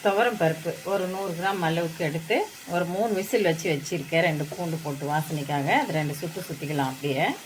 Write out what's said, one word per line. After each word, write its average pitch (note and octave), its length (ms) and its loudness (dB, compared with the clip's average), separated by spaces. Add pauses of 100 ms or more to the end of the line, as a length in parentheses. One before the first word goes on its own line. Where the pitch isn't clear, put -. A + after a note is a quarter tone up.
துவரம் G#3+ 380 4
பருப்பு D#3+ 300 2 (200)
ஒரு F#3+ 220 2
நூறு G3 240 -4
கிராம் F#3+ 300 0
அளவுக்கு E3 420 0
எடுத்து D#3+ 260 0 (380)
ஒரு F3 180 2
மூணு G#3 180 2 (100)
விசில் G3+ 300 2
வச்சு D#3+ 220 0
வச்சுருக்கேன், D#3+ 560 0
ரெண்டு D3+ 240 0
பூண்டு E3+ 320 -4
போட்டு C#3+ 280 -4
வாசனைக்காக. D3 560 0 (160)
அது D#3+ 160 -2
ரெண்டு D3 200 0
சுத்து F3 300 -6
சுத்திக்கலாம் C#3+ 420 -2
அப்படியே. C#3 340 0 (200)